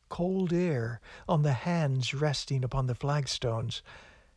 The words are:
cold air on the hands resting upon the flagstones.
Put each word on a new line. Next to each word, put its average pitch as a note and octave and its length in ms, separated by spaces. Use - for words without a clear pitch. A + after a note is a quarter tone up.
cold F#3 420
air C3+ 480
on D#3 140
the C#3+ 100
hands C#3 600
resting C#3 500
upon C3 240
the A#2+ 80
flagstones. B2 840